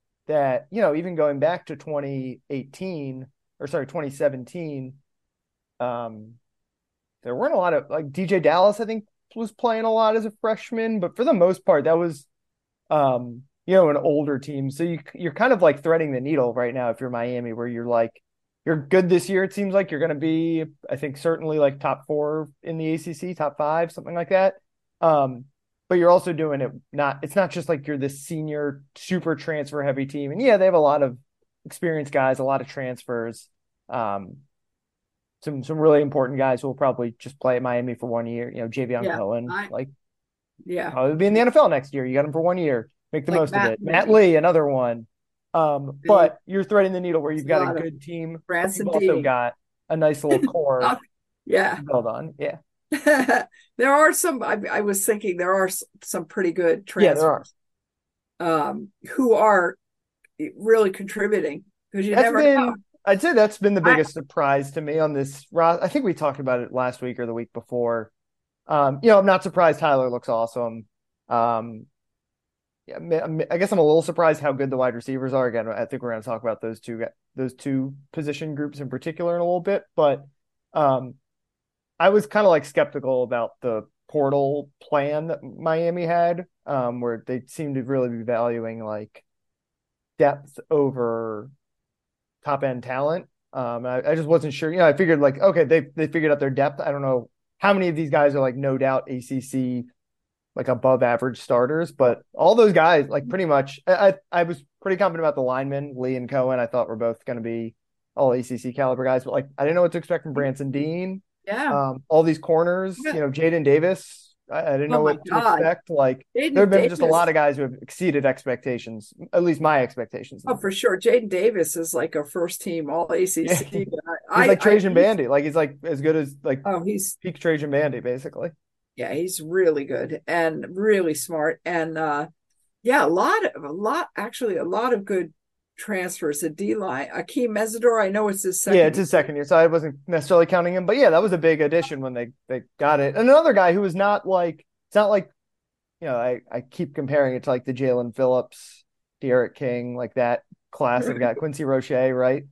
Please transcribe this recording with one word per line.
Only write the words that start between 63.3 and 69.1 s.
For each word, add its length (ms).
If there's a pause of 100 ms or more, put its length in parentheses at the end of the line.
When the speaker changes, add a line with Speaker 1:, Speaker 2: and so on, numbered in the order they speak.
Speaker 1:
that's 240
been 160
the 80
Speaker 2:
I 140
Speaker 1:
biggest 180
surprise 580
to 100
me 160
on 140
this 400
ro-, 300
I 80
think 160
we 80
talked 260
about 220
it 100
last 300
week 180
or 60
the 80
week 180
before. 640 (520)
Um, 380
you 60
know, 100